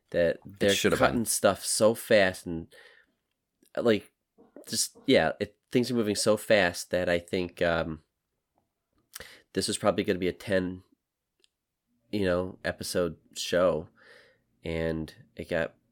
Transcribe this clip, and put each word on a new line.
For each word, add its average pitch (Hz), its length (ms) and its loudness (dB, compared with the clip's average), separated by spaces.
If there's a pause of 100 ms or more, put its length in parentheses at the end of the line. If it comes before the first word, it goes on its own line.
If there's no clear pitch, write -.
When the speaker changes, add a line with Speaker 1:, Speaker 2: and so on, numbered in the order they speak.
Speaker 1:
that 85 360 0
Speaker 2:
It 98 140 -20
Speaker 1:
they're 101 140 4
Speaker 2:
should 98 180 2
have - 80 0
Speaker 1:
cutting 131 200 2
Speaker 2:
been. 110 60 -2
Speaker 1:
stuff - 380 0
so 110 320 2
fast 98 500 2
and, 82 220 -8 (1120)
like, 107 340 0 (560)
just, - 380 -6
yeah, 90 340 4
it, - 160 -6 (160)
things 123 180 2
are 123 60 -4
moving 104 200 0
so 107 200 2
fast 95 560 2
that 90 160 0
I 87 120 2
think, 87 420 -6
um, 82 400 -2 (1600)
this 95 100 -2
was 104 100 -4
probably 104 260 0
gonna 92 160 -2
be 92 80 -2
a 85 60 -2
ten, 92 500 -4 (1300)
you 101 140 -2
know, 92 380 -2
episode 87 520 -2 (200)
show, 87 520 0 (760)
and 82 500 -4 (220)
it 85 140 -14
got, 82 240 -4 (180)